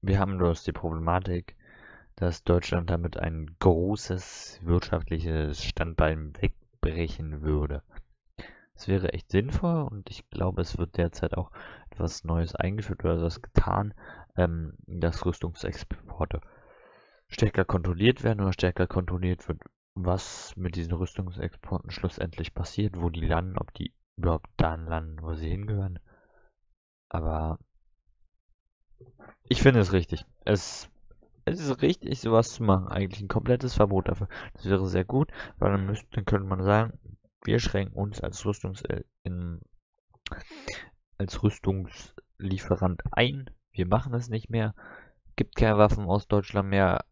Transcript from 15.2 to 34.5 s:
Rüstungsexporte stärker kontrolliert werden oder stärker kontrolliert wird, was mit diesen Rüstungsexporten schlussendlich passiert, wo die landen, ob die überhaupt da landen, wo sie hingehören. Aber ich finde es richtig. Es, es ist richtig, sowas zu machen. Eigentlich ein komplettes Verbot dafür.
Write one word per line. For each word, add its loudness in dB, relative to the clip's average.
Rüstungsexporte -4
stärker 2
kontrolliert 2
werden 2
oder 2
stärker 2
kontrolliert -2
wird, -6
was -4
mit -4
diesen -2
Rüstungsexporten -6
schlussendlich -6
passiert, -2
wo 0
die -4
landen, 0
ob -6
die -10
überhaupt 0
da 4
landen, -6
wo -6
sie -6
hingehören. -4
Aber -2
ich 2
finde 10
es 2
richtig. 2
Es, 0
es -2
ist -2
richtig, 0
sowas 4
zu -4
machen. 4
Eigentlich -4
ein -8
komplettes 0
Verbot 4
dafür. -2